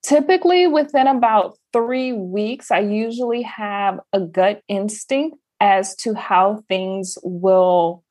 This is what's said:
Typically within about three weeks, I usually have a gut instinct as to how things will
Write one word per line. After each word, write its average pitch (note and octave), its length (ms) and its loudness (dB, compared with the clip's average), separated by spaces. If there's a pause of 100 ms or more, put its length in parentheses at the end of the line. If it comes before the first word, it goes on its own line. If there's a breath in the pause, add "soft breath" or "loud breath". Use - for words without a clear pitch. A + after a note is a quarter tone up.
Typically F4+ 640 4
within D4 400 2
about A#3 500 2 (160)
three B3+ 400 -2
weeks, G#3 560 -6
I F#3 120 2
usually A#3 600 -4
have G3+ 580 -6 (140)
a G3+ 60 0
gut F#3 480 0
instinct G#3+ 720 -4 (220)
as G3 380 2
to A3+ 160 -6
how G3+ 540 0
things F#3+ 560 -6
will F3+ 880 2